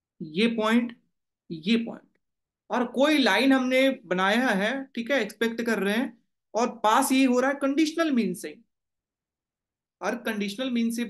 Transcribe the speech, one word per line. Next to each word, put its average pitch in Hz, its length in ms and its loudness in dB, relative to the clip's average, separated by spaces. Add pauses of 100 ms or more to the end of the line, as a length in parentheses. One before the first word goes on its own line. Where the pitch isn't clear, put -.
(220)
ये 170 260 -2
point, 233 480 0 (560)
ये 170 260 0
point, - 300 -8 (600)
और 240 180 -2
कोई 285 300 2
लाइन 240 360 4
हमने 262 360 2 (160)
बनाया 196 420 2
है, 233 380 -2 (100)
ठीक 233 160 -6
है, 262 100 2
expect 226 400 -4
कर 226 180 -2
रहे 196 140 0
हैं, 254 240 -4 (360)
और 240 300 -2
पास 262 280 4
ये 262 140 4
हो 247 140 2
रहा 269 120 0
है 269 100 -4
conditional 302 500 0
mean 208 220 0
से, 156 240 -12 (1400)
और 208 140 -4
कंडीशनल 226 560 -6
mean 233 200 0
से 240 180 -6